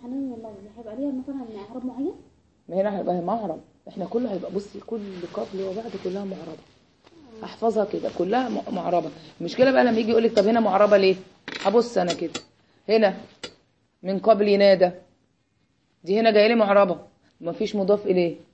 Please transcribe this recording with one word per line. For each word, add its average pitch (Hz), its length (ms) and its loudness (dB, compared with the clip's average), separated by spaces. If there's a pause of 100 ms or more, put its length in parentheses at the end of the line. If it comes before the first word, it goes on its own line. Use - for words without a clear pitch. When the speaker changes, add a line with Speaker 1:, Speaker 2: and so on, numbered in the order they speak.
Speaker 1:
هننوي 254 340 -8
اللفظ، 208 400 -18
هيبقى 220 180 -16
ليها 277 160 -4
مثلا 254 480 -10 (100)
إعراب 247 160 -12
معين؟ 277 280 -6 (560)
Speaker 2:
ما 165 120 -6
هنا 202 180 -2
هيبقى 180 220 -2
معرب. 185 380 -6 (280)
إحنا 185 180 -10
كله 226 280 -4
هيبقى، 165 180 -8
بصي، 196 280 -8
كل 226 200 -10 (340)
قبل 202 300 -8
وبعد 202 280 -8 (120)
كلها 196 220 -6
معربة. 165 380 -12 (800)
أحفظها 220 420 -2
كده، 147 320 -6
كلها 226 320 0
م-، 196 260 -6
معربة. 175 340 -2 (320)
المشكلة 254 300 2
بقى 254 140 4
لما 226 140 2
يجي 226 120 0
يقولك 226 240 4
طب 202 120 4
هنا 233 120 4
معربة 202 380 4
ليه؟ 190 180 4 (500)
هبص 220 320 2
أنا 170 160 0
كده. 160 180 -6 (580)
هنا 214 240 4 (880)
من 185 160 -2
قبل 202 400 4
نادى. 190 320 6 (1120)
دي 190 160 0
هنا 226 120 4
جاية 208 160 6
لي 233 80 4
معربة. 202 420 4 (440)
مفيش 180 340 -6
مضاف 208 320 0
إليه. 180 280 2 (180)